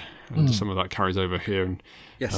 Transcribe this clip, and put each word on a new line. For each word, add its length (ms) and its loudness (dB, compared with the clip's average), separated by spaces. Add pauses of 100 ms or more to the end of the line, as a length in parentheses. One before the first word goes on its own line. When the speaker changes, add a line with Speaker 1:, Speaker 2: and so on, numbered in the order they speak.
(300)
Speaker 1:
And 200 4
Speaker 2:
Mm. 40 4
Speaker 1:
some 160 0
of 80 -2
that 120 -2
carries 280 0
over 200 0
here. 260 0
And, 200 -4 (360)
Speaker 2:
Yes. 180 -2